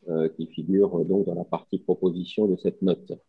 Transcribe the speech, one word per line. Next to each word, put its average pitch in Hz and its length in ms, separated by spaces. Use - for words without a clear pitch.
euh, 80 180
qui 80 200
figurent, 90 520
euh, 82 60
donc 95 220
dans 85 60
la 87 120
partie - 320
proposition 90 680
de 92 120
cette - 240
note. 92 320